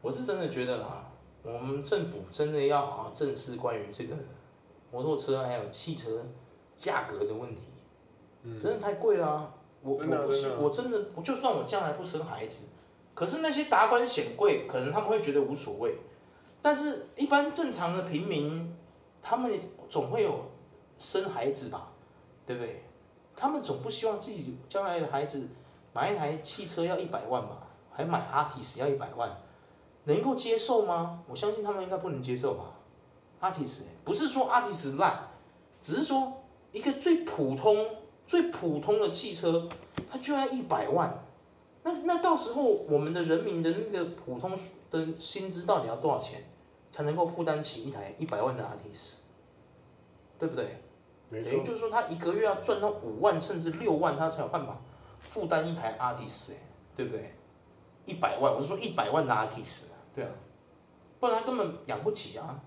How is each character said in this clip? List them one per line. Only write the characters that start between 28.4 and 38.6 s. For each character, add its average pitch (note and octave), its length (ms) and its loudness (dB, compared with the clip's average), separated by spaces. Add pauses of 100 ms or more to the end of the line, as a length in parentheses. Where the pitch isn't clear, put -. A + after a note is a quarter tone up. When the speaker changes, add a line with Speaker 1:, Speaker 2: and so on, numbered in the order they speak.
Speaker 1:
要 B2+ 80 2
一 C#3+ 80 4
百 B2+ 220 -4
万， A#2 200 -2 (680)
能 D3+ 180 4
够 C4 140 2
接 A3+ 200 2
受 A3 300 4
吗？ E3+ 420 -2
我 - 60 -10
相 G#3 180 0
信 G#3+ 120 -2
他 G3+ 80 0
们 F#3+ 100 -2
应 F#3 80 -4
该 F#3+ 60 -2
不 F3+ 140 -4
能 C3 120 -4
接 B2 140 -2
受 B2+ 180 0
吧。 - 120 -10 (720)
Altis， E3+ 400 -2
欸， - 60 -14 (180)
不 G4 100 0
是 D#4 140 2
说 C4 200 2
Altis F#3 480 2
烂， E3 320 2 (520)
只 - 160 -2
是 D4 80 4
说 C4 360 0 (300)
一 G#3+ 100 -6
个 C#4 120 2
最 E4 320 4
普 C3 320 0
通、 G#3+ 280 6 (420)
最 F4 160 6
普 E3+ 360 0